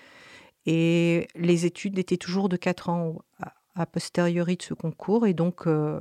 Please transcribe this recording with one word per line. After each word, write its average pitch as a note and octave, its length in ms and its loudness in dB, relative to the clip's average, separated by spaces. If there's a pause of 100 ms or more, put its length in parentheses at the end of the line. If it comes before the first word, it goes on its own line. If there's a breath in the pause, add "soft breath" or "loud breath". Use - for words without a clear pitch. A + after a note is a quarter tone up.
(640 loud breath)
Et E3+ 680 2
les E3+ 320 2
études F#3+ 320 -4
étaient F#3 180 0
toujours F#3+ 320 -2
de F3 80 0
quatre F3+ 320 -4
ans E3+ 320 -2 (200)
a, - 120 -10 (220)
a E3+ 100 -2
posteriori F3 720 0
de - 60 -14
ce - 120 -8
concours G3+ 520 0
et F#3+ 80 4
donc, E3+ 320 0
euh, D3+ 340 0